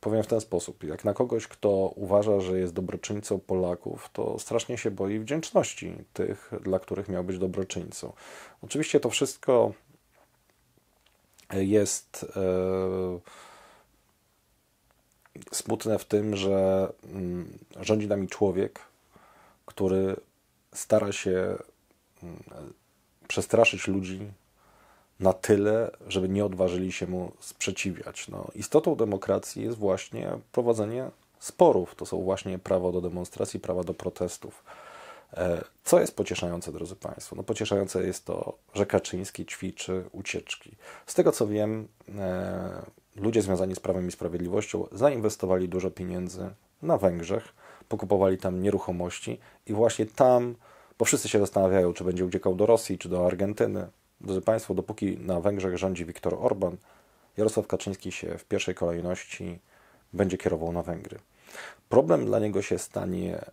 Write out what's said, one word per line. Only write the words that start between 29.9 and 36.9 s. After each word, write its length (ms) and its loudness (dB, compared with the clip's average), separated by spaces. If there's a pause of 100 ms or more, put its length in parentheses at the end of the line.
prowadzenie 580 0 (300)
sporów. 560 4
To 100 -10
są 160 -4
właśnie 380 -2
prawo 320 2
do 100 0
demonstracji, 580 -6
prawa 240 -4
do 100 -4
protestów. 720 -8 (680)
E, 300 -2 (200)
co 160 6
jest 160 0
pocieszające, 560 -4
drodzy 240 -10